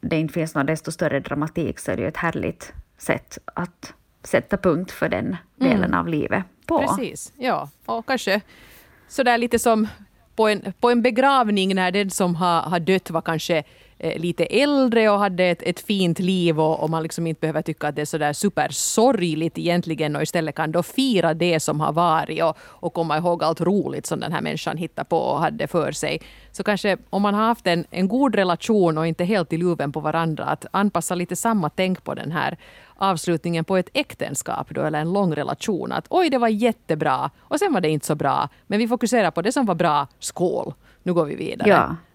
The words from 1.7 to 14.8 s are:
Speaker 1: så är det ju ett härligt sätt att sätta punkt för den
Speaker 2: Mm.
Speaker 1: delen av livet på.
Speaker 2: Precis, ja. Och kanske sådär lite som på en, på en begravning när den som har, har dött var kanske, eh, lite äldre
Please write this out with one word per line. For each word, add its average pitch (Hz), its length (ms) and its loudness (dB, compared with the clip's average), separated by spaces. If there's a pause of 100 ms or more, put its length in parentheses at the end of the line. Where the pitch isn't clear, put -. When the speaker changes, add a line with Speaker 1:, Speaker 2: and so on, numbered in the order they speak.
Speaker 1:
så - 120 -8
är 98 60 -2
det - 60 -4
ju 92 60 -2
ett - 80 -8
härligt - 560 -6 (260)
sätt - 400 -6 (160)
att - 400 -10 (280)
sätta - 340 0
punkt 180 340 0
för - 180 -4
den - 280 -4 (240)
Speaker 2:
Mm. 254 120 4
Speaker 1:
delen 185 220 2
av 170 140 0
livet 165 340 -2 (240)
på. 330 120 0
Speaker 2:
Precis, - 580 -2
ja. 190 320 -4 (180)
Och 226 200 -6
kanske 208 340 0 (680)
sådär 240 300 2
lite 240 200 2
som 220 300 4 (480)
på 220 120 4
en, 202 320 -2
på 240 100 4
en 240 120 4
begravning 220 720 4
när 185 160 2
den 196 200 0
som 180 240 0
har, 170 260 2
har 170 200 0
dött 180 300 0
var 160 100 0
kanske, 160 420 0 (360)
eh, 160 220 -4
lite 170 240 0
äldre 247 680 4